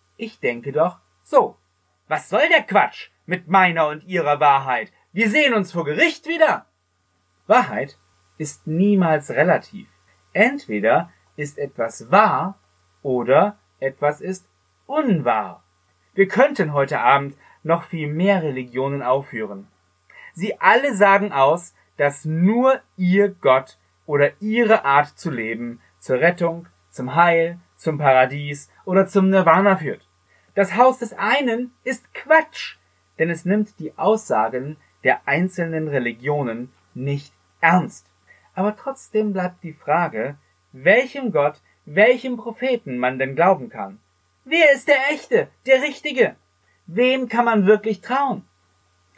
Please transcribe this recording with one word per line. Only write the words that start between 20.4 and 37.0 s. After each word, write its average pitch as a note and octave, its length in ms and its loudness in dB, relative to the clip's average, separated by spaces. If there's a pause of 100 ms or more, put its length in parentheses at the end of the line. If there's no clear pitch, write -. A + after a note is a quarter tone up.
alle A#3+ 340 4
sagen G3 380 4
aus, D3 420 0 (220)
dass C#3+ 280 -2
nur A3 560 2 (160)
ihr F#3 320 2
Gott C3+ 500 0 (280)
oder C#3+ 340 2
ihre G#3+ 440 2
Art C#3+ 240 2 (100)
zu E3 120 -8
leben A#2 500 -8 (180)
zur B2+ 220 -4
Rettung, E3+ 460 -2 (240)
zum B2+ 240 -10
Heil, E3+ 440 2 (180)
zum D#3 220 -4
Paradies C#3+ 720 0 (140)
oder F#3+ 220 2
zum F#3+ 240 2
Nirvana F#3+ 460 4
führt. C3+ 320 -10 (460)
Das F#3 220 -2
Haus B3+ 220 4
des A3 140 -10
einen B3 600 -4 (120)
ist - 300 -10
Quatsch, - 640 0 (420)
denn E3 120 0
es E3 140 -8
nimmt G#3 340 -2
die D#3 200 -12
Aussagen C3 800 -2 (280)
der - 220 0
einzelnen E3 600 -4
Religionen B2 840 -4 (220)
nicht C#3 380 -8 (280)